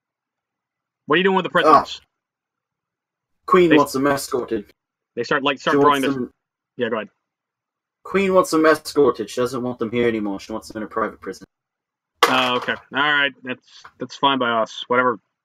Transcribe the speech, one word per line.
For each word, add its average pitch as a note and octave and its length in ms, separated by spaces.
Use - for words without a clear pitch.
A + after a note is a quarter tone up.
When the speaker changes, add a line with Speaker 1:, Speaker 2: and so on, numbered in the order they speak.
Speaker 1:
What C#3+ 100
are - 20
you F#3 60
doing F#3+ 120
with F#3 80
the E3 80
prisoners?" - 500
Speaker 2:
Ah. - 60
Queen F3+ 240
Speaker 1:
They D3+ 60
Speaker 2:
wants C#3+ 160
them C3+ 160
escorted. A#2+ 640
Speaker 1:
They A#2+ 60
start, C#3+ 200
like, C#3 160
start D#3 160
Speaker 2:
She C#3+ 60
Speaker 1:
drawing C#3+ 200
Speaker 2:
wants C#3 140
Speaker 1:
the B2+ 60
Speaker 2:
them A#2 100
Speaker 1:
Yeah, A#2+ 100
go A2+ 80
ahead. G#2 140
Speaker 2:
Queen F#3+ 300
wants F#3 180
them D#3+ 140
escorted. C#3+ 640
She - 120
doesn't B2 200
want B2 180
them A2+ 120
here A#2+ 160
anymore. G#2 320
She - 140
wants A2 160
them G#2+ 120
in G#2 60
a - 20
private G#2+ 300
prison. - 260
Speaker 1:
Oh, B2+ 260
okay. B2 160
All A#2+ 300
right. C#3+ 320
That's, - 400
that's B2+ 160
fine C#3 240
by A#2+ 100
us. A2+ 380
Whatever B2 320